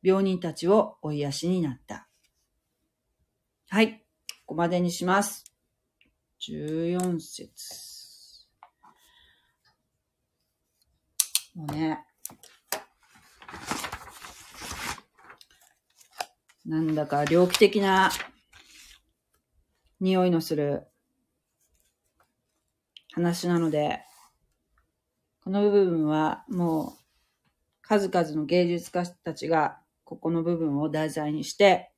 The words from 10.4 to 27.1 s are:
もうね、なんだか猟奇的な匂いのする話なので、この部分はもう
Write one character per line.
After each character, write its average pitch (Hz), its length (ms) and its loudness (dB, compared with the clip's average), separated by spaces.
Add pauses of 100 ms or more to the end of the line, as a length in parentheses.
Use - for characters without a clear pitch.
も 160 120 -12
う 147 60 -6
ね、 156 320 -4 (4000)
な 160 160 -4
ん 160 140 0
だ 151 140 -2
か 147 180 -2
猟 170 220 6
奇 180 100 -2
的 202 240 6
な 190 300 4 (1900)
匂 185 280 2
い - 20 4
の 170 120 2
す 160 140 -4
る 143 300 -2 (2250)
話 175 340 -2
な 175 100 2
の 165 140 0
で、 151 320 -2 (1400)
こ 190 60 -10
の 202 220 4
部 196 180 6
分 165 160 2
は 156 440 0
も 170 500 -2
う - 40 -20 (760)